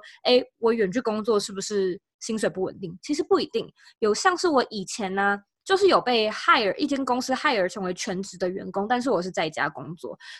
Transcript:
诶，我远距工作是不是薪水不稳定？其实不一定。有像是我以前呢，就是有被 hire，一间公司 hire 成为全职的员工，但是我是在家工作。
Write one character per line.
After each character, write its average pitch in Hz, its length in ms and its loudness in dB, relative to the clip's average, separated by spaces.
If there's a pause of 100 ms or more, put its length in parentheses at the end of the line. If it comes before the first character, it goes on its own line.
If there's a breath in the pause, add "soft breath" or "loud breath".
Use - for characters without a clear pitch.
(260 loud breath)
诶， 247 180 6 (140)
我 226 160 2
远 208 180 0
距 214 80 0
工 214 240 -2
作 208 160 2
是 202 140 -6
不 190 80 -8
是 190 360 -2 (220)
薪 220 180 -4
水 202 120 0
不 185 140 -4
稳 - 180 -4
定？ 185 200 -10
其 - 120 -4
实 311 100 0
不 381 160 4
一 - 60 0
定。 - 200 -4 (340 soft breath)
有 214 140 4
像 359 240 2
是 370 120 2
我 269 200 4
以 208 140 -6
前 190 320 -6
呢， 202 240 2 (240)
就 381 120 2
是 392 120 6
有 277 120 8
被 233 300 2
hire， 226 460 0
一 294 100 -2
间 277 180 0
公 254 160 0
司 254 140 -2
hire 247 340 0
成 190 160 -6
为 180 120 -2
全 185 260 -4
职 196 160 -10
的 185 100 -2
员 190 240 -6
工， 196 160 -2
但 247 140 0
是 254 80 -2
我 202 100 2
是 180 120 -4
在 165 180 -2
家 143 180 -2
工 156 280 -10
作。 - 200 -12 (240 loud breath)